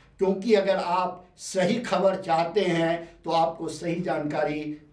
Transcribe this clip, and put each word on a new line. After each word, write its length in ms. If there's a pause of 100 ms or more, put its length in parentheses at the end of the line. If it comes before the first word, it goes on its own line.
(200)
क्योंकि 340
अगर 220
आप 480 (140)
सही 420
खबर 360
चाहते 460
हैं 600
तो 80
आपको 380
सही 320
जानकारी 600 (300)